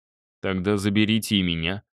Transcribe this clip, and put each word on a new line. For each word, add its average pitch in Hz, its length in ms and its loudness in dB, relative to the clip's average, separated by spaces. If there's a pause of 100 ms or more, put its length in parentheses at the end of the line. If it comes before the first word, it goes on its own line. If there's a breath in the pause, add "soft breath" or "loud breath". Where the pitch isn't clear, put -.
(400)
«Тогда 98 380 0
заберите 104 580 0
и 98 60 2
меня. 87 400 -2 (100)